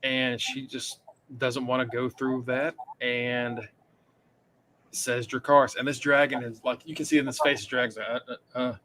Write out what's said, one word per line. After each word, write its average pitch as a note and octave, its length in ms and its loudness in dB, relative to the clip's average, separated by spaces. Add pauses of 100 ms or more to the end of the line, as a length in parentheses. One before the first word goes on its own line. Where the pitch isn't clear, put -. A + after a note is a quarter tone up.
and B2+ 380 0
she C3 260 -6
just - 340 -10 (380)
doesn't B2+ 280 0
wanna B2+ 200 2
go A#2+ 220 -2
through B2+ 380 -2
that, C3+ 280 0 (260)
and A#2+ 680 -2 (1200)
says B2 360 -4
Dracarys. C3+ 500 4
And B2+ 100 -4
this C3+ 120 -2
dragon C#3 440 4
is, A#2 220 -10
like, B2 220 0
you D#3+ 80 -10
can D#3 100 -4
see D3+ 140 4
in C#3 80 4
his C3 140 -4
face, C#3+ 220 4
the - 60 -12
dragon's B2 280 0
like, G#2+ 120 -8
Uh, A#2+ 240 -6 (220)
uh, B2+ 40 -4
uh B2 260 -2